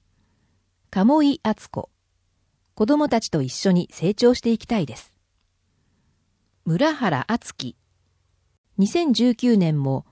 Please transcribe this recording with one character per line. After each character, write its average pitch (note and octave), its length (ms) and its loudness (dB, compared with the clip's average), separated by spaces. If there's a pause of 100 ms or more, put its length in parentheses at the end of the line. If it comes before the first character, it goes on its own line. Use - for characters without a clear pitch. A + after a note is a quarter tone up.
(920)
鴨 C4+ 320 2
井 C#4+ 200 0
敦 - 280 -6
子。 - 200 -10 (840)
子 G#3+ 120 -2
供 D4 220 2
た A3+ 120 0
ち - 100 -8
と D3+ 120 -2
一 B2+ 80 -6
緒 - 220 0
に F3 200 2
成 F3 220 -2
長 B3 200 4
し - 60 -6
て A#3 120 -2
い A3 60 -2
き - 80 -20
た A#3 120 -2
い D#3+ 80 -2
で - 100 -14
す。 - 180 -20 (1500)
村 A#3+ 300 0
原 F3 360 -2
敦 - 240 -6
樹。 - 220 -12 (1000)
二 G3 100 2
千 E4 260 0
十 A#3 220 2
九 A#3+ 220 2
年 D#3 260 2
も C3+ 300 -4